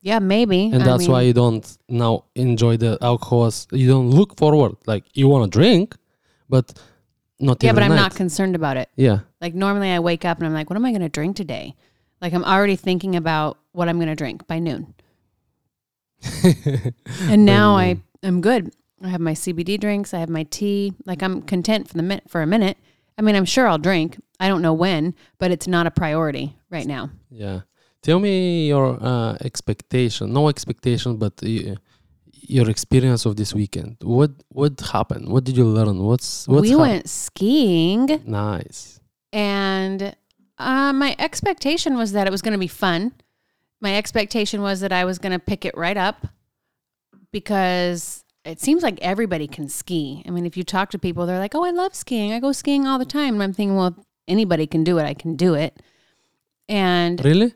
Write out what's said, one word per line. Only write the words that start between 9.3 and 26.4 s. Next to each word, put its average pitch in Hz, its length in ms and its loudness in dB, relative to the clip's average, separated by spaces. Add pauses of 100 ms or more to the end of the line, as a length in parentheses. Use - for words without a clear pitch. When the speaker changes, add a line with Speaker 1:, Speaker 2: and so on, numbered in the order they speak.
Speaker 1:
Like, 170 160 -8
normally 196 360 0
I 175 80 0
wake 170 260 -2
up 170 140 -2
and 165 60 -4
I'm 156 80 -2
like, 156 160 -6
"What 180 60 -6
am 226 100 -2
I 254 60 0
gonna 180 180 -2
drink 160 280 -4
today?" 123 380 -10 (460)
Like, 175 120 -4
I'm 175 100 0
already 196 320 2
thinking 185 400 -4
about 156 420 -2 (140)
what 175 160 -2
I'm 170 100 0
gonna 160 180 -2
drink 151 300 -10
by 165 140 -6
noon. 165 340 -6 (1300)
Speaker 2:
<laughs> - 220 -8
Speaker 1:
And 135 500 2 (360)
Speaker 2:
By 214 60 4
Speaker 1:
now 208 420 6
I 185 160 4
Speaker 2:
noon. 165 100 -8 (200)
Speaker 1:
am 180 180 0
good. 196 300 0 (320)
I 190 60 -8
have 180 120 -4
my 160 120 -2
C 180 180 -6
B 170 120 -6
D 196 140 -4
drinks. 202 360 -4
I 180 60 -6
have 165 100 -6
my 160 140 -4
tea. 202 500 -4 (120)
Like, 185 180 -8
I'm 190 180 -4
content 196 460 -2
for - 100 -14
the 165 60 -2
mi-, 196 240 -4
for 170 140 -4
a 151 60 -2
minute. 202 300 0 (400)
I 214 60 -4
mean, 214 120 4
I'm 190 100 2
sure 254 220 2
I'll 160 120 2
drink. 165 400 -2 (200)
I 190 80 0
don't 190 140 2
know 160 120 2
when, 170 420 0 (240)
but 185 120 0
it's 175 160 -4
not 170 200 0
a 160 40 -2
priority 151 640 -2 (140)